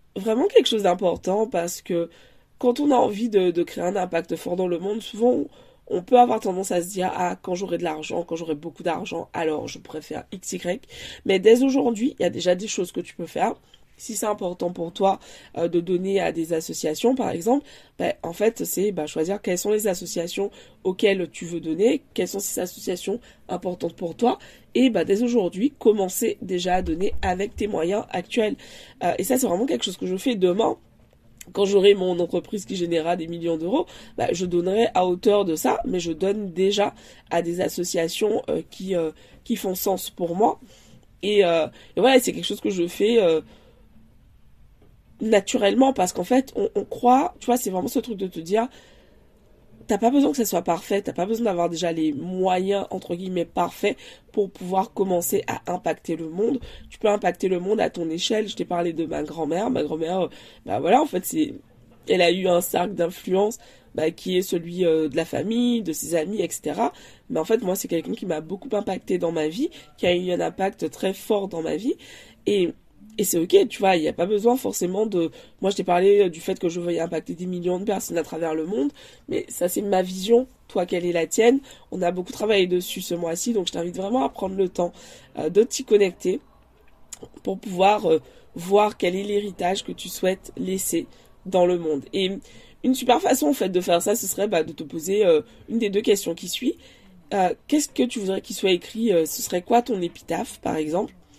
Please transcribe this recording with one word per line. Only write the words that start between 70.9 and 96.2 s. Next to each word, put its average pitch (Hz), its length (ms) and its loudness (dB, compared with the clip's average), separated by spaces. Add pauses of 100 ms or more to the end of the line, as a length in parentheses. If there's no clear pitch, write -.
très 196 220 -4
fort 202 340 -2
dans 165 160 -6
ma 160 140 -2
vie. 226 180 -2 (520)
Et, 196 260 2 (460)
et 208 60 0
c'est 185 140 0
ok, 185 300 4
tu - 120 -10
vois, 190 160 4
il 165 40 2
n'y 156 80 0
a - 60 -2
pas 170 100 0
besoin 214 320 2
forcément 202 480 -2
de... 180 260 0 (300)
Moi, 190 100 0
je 202 60 -2
t'ai - 80 -2
parlé, 190 360 6
euh, 190 100 6
du 165 100 -12
fait 190 180 -4
que 175 120 -2
je 175 100 -6
veuille 170 200 -2
impacter 165 340 -6
des 175 100 -10
millions 180 340 -2
de 196 60 -6
personnes 190 320 -4
à 165 60 0
travers 160 320 -4
le 160 100 -2
monde, 240 260 -2 (380)
mais - 220 -4
ça, - 180 -2
c'est 202 140 -4
ma 196 180 2
vision. 190 460 2 (220)
Toi, 180 180 -2
quelle 180 180 -2
est 175 80 0
la 165 140 0
tienne ? 240 340 4 (300)
On 185 100 -6
a 175 100 2
beaucoup 180 220 -6
travaillé 208 340 2
dessus 180 360 -4
ce 175 120 -6
mois-ci, 170 380 -4
donc 190 140 0
je - 60 -8
t'invite 175 260 -6
vraiment 226 260 0
à 262 60 -2
prendre 190 260 -6
le 190 140 2
temps, 175 240 -2 (440)
euh, - 120 -2
de 196 120 6
t'y - 220 -2
connecter 196 560 2 (1040)
pour 196 160 -6
pouvoir, 202 480 2
euh, 160 140 4 (340)
voir 202 420 2
quel 180 180 0
est 196 100 -4
l'héritage 202 600 -2
que 185 80 -10
tu 180 160 -12
souhaites 185 480 -2
laisser 185 500 -4 (380)
dans 185 220 4
le 180 100 4
monde. 156 380 -2
Et 190 180 0 (500)
une 254 120 4
super 247 260 2
façon, 302 280 2
en 294 40 4
fait, 208 160 0
de 185 140 0
faire 175 180 2
ça, 208 160 0
ce - 100 -4
serait, 202 220 -2
bah, 170 140 0
de 160 100 -6
te 165 100 -12
poser, 170 440 0
euh, 156 160 6 (260)
une 226 100 -2
des 214 120 0
deux 196 100 0
questions 196 340 2